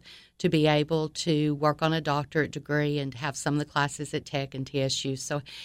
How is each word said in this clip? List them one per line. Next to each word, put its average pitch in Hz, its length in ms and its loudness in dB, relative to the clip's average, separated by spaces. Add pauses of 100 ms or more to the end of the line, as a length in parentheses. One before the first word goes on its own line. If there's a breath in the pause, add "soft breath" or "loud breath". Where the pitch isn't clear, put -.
(380 soft breath)
to - 100 0
be 151 200 6
able 151 420 2
to 151 460 0
work 147 260 0
on 160 100 2
a 160 80 2
doctorate 147 520 0
degree 147 460 0
and 139 180 -4
have 139 200 -6
some 147 200 0
of 147 40 2
the 147 60 -2
classes 143 480 -2
at 156 100 -4
Tech 139 320 -6
and 131 100 -4
T 135 160 -2
S 135 220 0
U. 135 140 -2
So 147 240 -4 (240 loud breath)